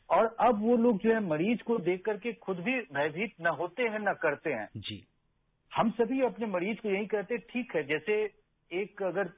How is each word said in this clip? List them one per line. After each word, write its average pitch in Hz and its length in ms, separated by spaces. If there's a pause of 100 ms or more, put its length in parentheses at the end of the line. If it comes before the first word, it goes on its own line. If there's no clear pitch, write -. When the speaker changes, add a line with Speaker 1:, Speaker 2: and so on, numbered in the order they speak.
Speaker 1:
और 220 300
अब 214 220
वो 233 160
लोग 226 200
जो 220 160
है 226 60
मरीज 190 420
को 233 160
देख 185 280
करके 220 280
खुद 185 260
भी 240 220
भयभीत 156 500 (100)
न 165 60
होते 170 360
हैं, 214 160
न 202 140
करते 151 360
हैं। 110 280
Speaker 2:
जी। 101 300 (680)
Speaker 1:
हम 202 160
सभी 240 300
अपने 220 240
मरीज 196 340
को 214 100
यही 196 160
कहते 202 300
हैं, - 140
ठीक 240 260
है, 156 80
जैसे 156 400 (500)
एक 196 300
अगर 185 240 (100)